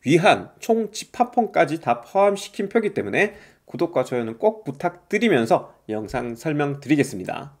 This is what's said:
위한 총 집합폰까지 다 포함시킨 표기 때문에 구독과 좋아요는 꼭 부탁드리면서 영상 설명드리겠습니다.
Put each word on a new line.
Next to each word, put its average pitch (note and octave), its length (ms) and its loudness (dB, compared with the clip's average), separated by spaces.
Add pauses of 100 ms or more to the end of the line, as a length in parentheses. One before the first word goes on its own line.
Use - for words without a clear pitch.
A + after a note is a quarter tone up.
위한 D3+ 540 2
총 A3+ 320 -2
집합폰까지 G3+ 880 0
다 A#2+ 200 -2
포함시킨 G3 680 0
표기 G#3+ 260 -2
때문에 B2+ 400 0 (300)
구독과 E3 400 -2
좋아요는 A#2 340 -6
꼭 G#3+ 240 0
부탁드리면서 F3 1120 0 (140)
영상 A2+ 480 -6
설명드리겠습니다. C#3+ 1200 -4